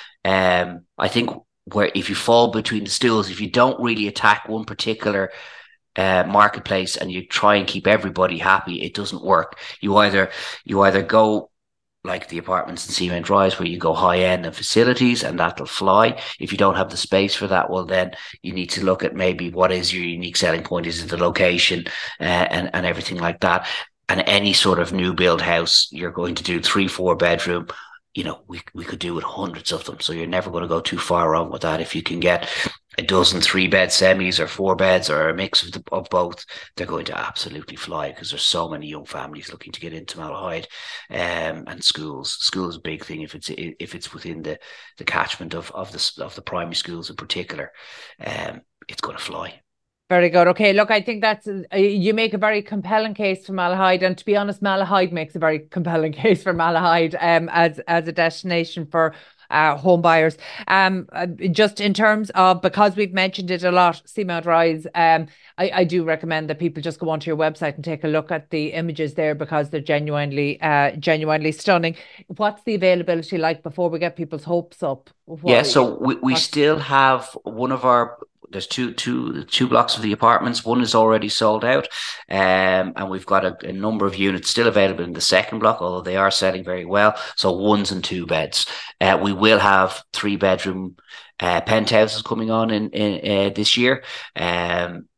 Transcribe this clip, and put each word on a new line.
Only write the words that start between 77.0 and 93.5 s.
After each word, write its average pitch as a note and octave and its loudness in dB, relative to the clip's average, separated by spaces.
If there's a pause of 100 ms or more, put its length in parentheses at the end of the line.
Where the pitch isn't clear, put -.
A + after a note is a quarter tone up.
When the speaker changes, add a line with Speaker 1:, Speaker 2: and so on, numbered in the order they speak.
Speaker 1:
one A#2 -4
of B2 -2
our, A#2+ 4 (340)
there's G2 -8
two, A#2+ -4
two, B2 -4
two - 0
blocks A#2+ 2
of A2 -8
the G#2+ -2
apartments. A#2 2
One B2 2
is A2+ 0
already A2 4
sold A2 0
out, C3 2 (440)
um, F#2 2
and G2 -6
we've F#2+ -8
got F#2+ 2
a, F2+ -4
a F2+ -8
number G2+ -2
of F#2 -4
units F#2+ 0
still A#2 2
available F#2+ 2
in F2 -8
the E2 -8
second G#2 2
block, A2 2
although F2+ -4
they F2+ -4
are G2 4
selling F#2 0
very F2+ -6
well. G#2 4 (220)
So F#2+ 2
ones G2+ 2
and F2+ -4
two F2+ -6
beds. D#2 -2 (340)
Uh, F#2 4
we G2+ 0
will G#2 6
have F#2+ 4 (100)
three G2+ -2
bedroom, F#2 0 (440)
uh, F2 0
penthouses A2 2
coming A2+ -4
on A2+ 0
in, G#2+ -2
in, G#2 -2
uh, G2 2